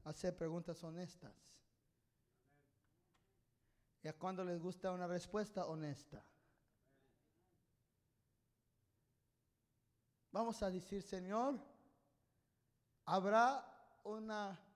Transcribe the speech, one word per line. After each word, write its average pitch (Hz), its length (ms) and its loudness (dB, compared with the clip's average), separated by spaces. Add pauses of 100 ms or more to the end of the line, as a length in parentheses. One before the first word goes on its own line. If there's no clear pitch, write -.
hacer 170 320 -2
preguntas 170 480 -4
honestas? 165 480 -10 (2750)
¿Y 156 80 -6
a 151 40 -8
cuántos 185 320 -2
les 175 140 0
gusta 180 320 -2
una 180 160 0
respuesta 185 600 0
honesta? 156 540 -4 (4000)
Vamos 226 300 2
a 190 60 2
decir, 185 320 -2
"Señor, 208 560 0 (1500)
¿habrá 214 580 6 (400)
una 214 560 -6 (160)